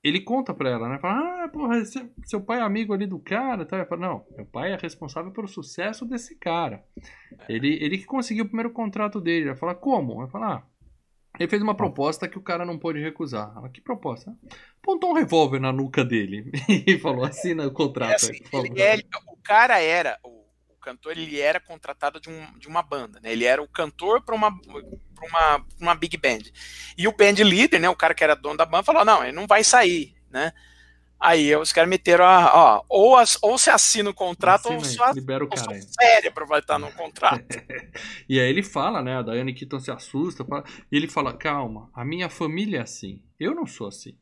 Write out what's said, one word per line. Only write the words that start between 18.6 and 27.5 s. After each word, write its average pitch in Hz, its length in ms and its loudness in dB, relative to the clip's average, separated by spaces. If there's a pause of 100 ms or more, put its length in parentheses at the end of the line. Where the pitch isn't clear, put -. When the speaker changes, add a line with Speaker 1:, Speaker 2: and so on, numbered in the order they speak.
Speaker 2:
ele 196 40 2
é, 214 140 4 (360)
o - 100 -20
cara 220 380 4
era, 160 420 0
o, 113 220 -20 (240)
o - 120 -20
cantor, 135 320 -14
ele 160 280 -8
era 156 180 2
contratado 151 640 -8
de 165 80 -20
um, 156 300 -18
de 143 100 -20
uma 165 140 -2
banda, 120 380 -8
né? 113 120 -8
Ele 117 140 0
era 135 160 2
o 147 60 -10
cantor 175 540 -2
pra 226 120 -6
uma, 214 160 2 (120)
pra - 120 -20 (520)
uma, 160 340 2
pra - 60 -20 (140)
uma 170 140 0
big 160 240 -6
band. 120 220 0 (580)
E 180 100 0
o 220 80 0
band 202 260 6
leader, 202 380 4